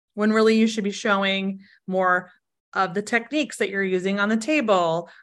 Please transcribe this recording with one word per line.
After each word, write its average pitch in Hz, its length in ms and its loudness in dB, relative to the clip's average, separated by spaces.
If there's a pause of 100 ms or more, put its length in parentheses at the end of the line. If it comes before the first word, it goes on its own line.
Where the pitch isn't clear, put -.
(120)
when 208 180 0
really 220 260 4
you 220 100 4
should 220 180 -4
be 202 60 -2
showing 196 680 -2 (260)
more 185 460 0 (420)
of 190 200 -2
the 208 80 -2
techniques 233 560 -4
that 208 120 -2
you're 196 140 -2
using 190 380 -2
on 202 80 0
the 220 80 0
table, 196 720 0 (140)